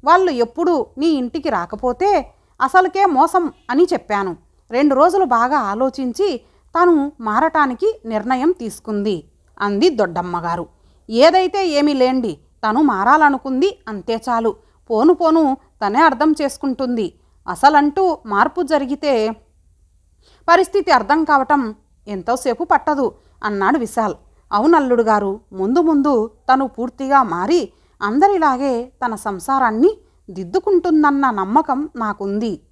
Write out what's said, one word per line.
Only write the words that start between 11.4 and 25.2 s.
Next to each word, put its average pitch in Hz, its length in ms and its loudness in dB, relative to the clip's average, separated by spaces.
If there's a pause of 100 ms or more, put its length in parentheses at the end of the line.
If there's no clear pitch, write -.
ఏమీ 294 260 0
లేండి, 254 460 -2 (300)
తను 233 120 0
మారాలనుకుంది 269 1040 2
అంతే 214 280 -6
చాలు. 226 400 -2 (340)
పోను 240 240 4
పోను 320 440 2 (280)
తనే 208 140 -2
అర్థం 302 420 2
చేసుకుంటుంది. 254 720 -4 (340)
అసలంటూ 294 760 2
మార్పు 226 360 0
జరిగితే 277 720 -2 (1160)
పరిస్థితి 359 420 2
అర్థం 285 320 2
కావటం 269 520 0 (320)
ఎంతోసేపు 233 560 -4
పట్టదు," 285 520 -2 (280)
అన్నాడు 208 340 -2
విశాల్. 220 380 -4 (360)
"అవునల్లుడు 254 520 2
గారు, 208 360 0 (140)